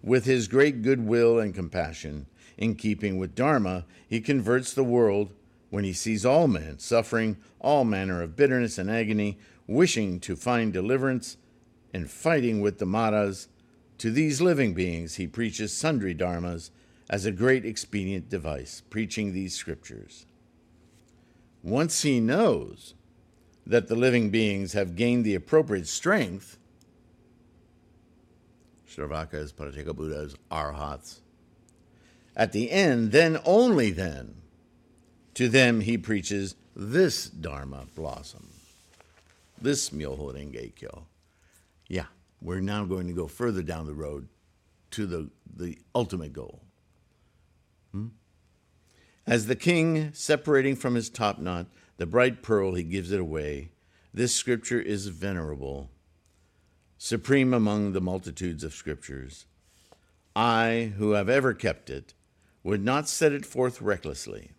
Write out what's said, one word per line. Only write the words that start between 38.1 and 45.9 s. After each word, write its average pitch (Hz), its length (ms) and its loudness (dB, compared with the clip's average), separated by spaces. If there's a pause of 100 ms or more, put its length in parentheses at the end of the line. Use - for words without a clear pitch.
this 127 300 0
Myoho 71 440 -8
Renge 64 400 -12
Kyo. - 320 -18 (840)
Yeah, 90 180 -6 (340)
we're 87 200 -6
now 101 240 -2
going 92 220 -4
to 87 60 -6
go 85 140 -6
further 104 360 -4
down 80 240 -6
the 76 80 -10
road 73 340 -10 (640)
to 107 140 -4
the, 85 240 -6 (240)
the 87 240 -10 (160)